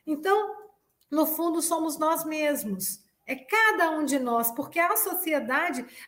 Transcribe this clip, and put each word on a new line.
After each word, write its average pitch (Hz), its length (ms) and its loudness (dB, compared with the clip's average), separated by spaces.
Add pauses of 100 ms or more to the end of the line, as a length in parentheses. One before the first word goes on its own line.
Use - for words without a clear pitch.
Então, 381 500 0 (540)
no 302 160 4
fundo, 330 360 0
somos 320 360 -2
nós 320 260 0
mesmos. 294 760 -2 (260)
É 269 100 -6
cada 403 540 2
um 311 140 0
de 269 140 2
nós, 233 320 0
porque - 300 -4
a 370 160 4
sociedade, 302 880 -2 (220)